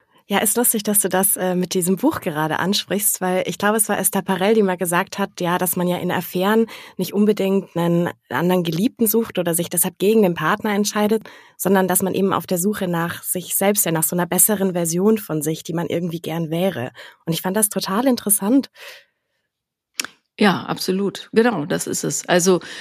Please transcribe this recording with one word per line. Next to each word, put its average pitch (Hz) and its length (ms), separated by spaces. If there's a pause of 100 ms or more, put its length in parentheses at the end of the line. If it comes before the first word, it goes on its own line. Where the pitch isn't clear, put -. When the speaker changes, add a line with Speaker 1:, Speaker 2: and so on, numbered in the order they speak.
(260)
Speaker 1:
Ja, 202 120
ist - 180
lustig, 226 280
dass 208 180
du 190 80
das, 185 260
äh, 185 180
mit 180 200
diesem 185 240
Buch 311 240
gerade 156 380
ansprichst, 190 600
weil 185 260
ich - 120
glaube, 208 180
es 220 140
war 202 100
Esther 190 220
Perel, 190 320
die 220 100
mal 185 140
gesagt 180 420
hat, 196 220
ja, 175 160
dass 180 180
man 180 100
ja 180 120
in 180 140
Affären 196 560 (280)
nicht 180 180
unbedingt 196 600
einen 170 340 (200)
anderen 175 340
Geliebten 175 420
sucht 220 320
oder 170 160
sich 170 140
deshalb 180 300
gegen 214 260
den 175 100
Partner 196 400
entscheidet, 208 500 (340)
sondern 185 320
dass 180 120
man 190 120
eben 190 180
auf 170 160
der 185 100
Suche 196 300
nach 170 340
sich - 340
selbst, 202 300
ja, 170 60
nach 160 120
so - 120
einer 175 100
besseren 190 460
Version 180 460
von 156 240
sich, 160 220
die 165 100
man 165 140
irgendwie 170 340
gern 160 280
wäre. 165 440 (320)
Und 170 80
ich 160 80
fand 190 160
das 214 100
total 196 400
interessant. 233 640 (1700)
Speaker 2:
Ja, 175 240
absolut. 190 680
Genau, 214 320
das 170 200
ist - 180
es. 151 240
Also 180 320 (220)